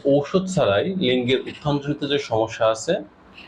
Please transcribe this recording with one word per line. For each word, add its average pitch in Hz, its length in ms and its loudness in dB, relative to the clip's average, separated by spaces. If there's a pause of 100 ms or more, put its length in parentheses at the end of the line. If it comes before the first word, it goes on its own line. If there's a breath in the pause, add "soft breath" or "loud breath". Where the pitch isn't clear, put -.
ঔষধ 143 420 2
ছাড়াই 123 480 2
লিঙ্গের 127 460 2
উত্থানজনিত 143 680 -4
যে 139 120 0
সমস্যা 110 480 0
আছে, 113 280 0 (540 loud breath)